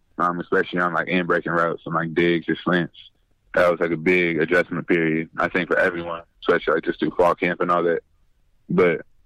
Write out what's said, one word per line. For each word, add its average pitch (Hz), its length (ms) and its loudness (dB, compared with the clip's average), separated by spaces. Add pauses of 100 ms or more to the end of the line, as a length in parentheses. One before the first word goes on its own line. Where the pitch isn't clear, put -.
(180)
um, 87 220 -2
especially 90 400 -2
on, 87 140 0
like, 82 140 -4
in-breaking 85 440 0
routes 85 340 -2
and, 80 100 -6
like, 82 180 -4
digs 85 360 0
or 82 80 -2
slants, 85 400 -2 (560)
that 90 180 4
was, 85 80 -2
like, 85 120 -2
a 85 60 -2
big 85 420 0
adjustment 82 480 0
period, 80 500 0
I 87 100 0
think, 85 220 -2
for - 80 0
everyone, 85 460 -2 (180)
especially, 85 320 0
like, 82 100 0
just - 160 -4
through 76 120 -2
fall 85 240 4
camp 87 260 -4
and 87 100 -2
all 87 120 2
that. 82 180 0 (680)
But, 90 360 2 (200)